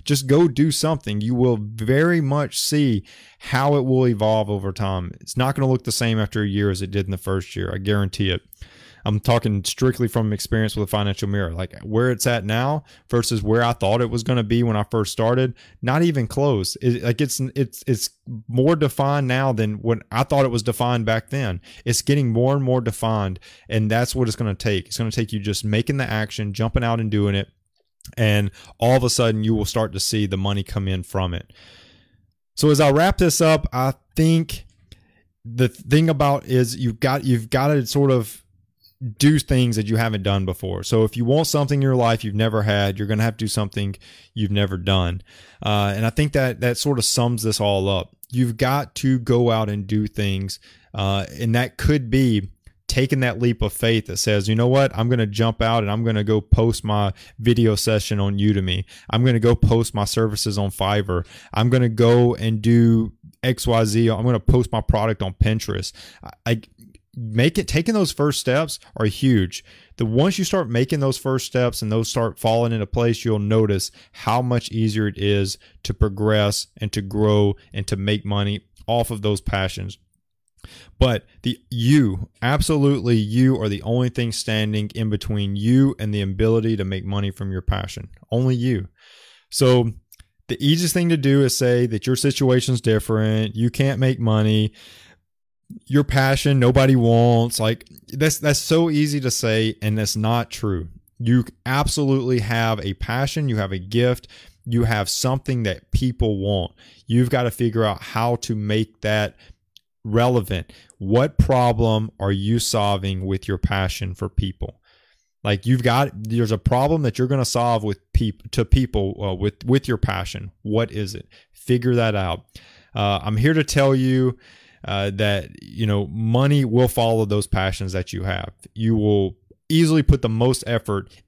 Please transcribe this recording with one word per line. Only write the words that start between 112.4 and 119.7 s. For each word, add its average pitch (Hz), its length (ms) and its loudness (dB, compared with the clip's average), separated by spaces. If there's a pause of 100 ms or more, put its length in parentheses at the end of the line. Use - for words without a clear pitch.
solving 98 680 -2
with 95 200 -4
your 98 120 -2
passion 95 560 -2
for 98 160 -8
people? - 500 -6 (640)
Like, 104 220 -2
you've 127 160 2
got, 123 320 0
there's 110 360 -2
a 110 60 0
problem 143 460 0
that 120 160 -2
you're 127 100 0
gonna 135 160 0
solve 120 400 0
with 101 160 -4 (140)
peop-, - 380 -2
to 120 120 0
people, 107 580 0
uh, 98 120 -4
with, 101 320 -4
with 131 200 2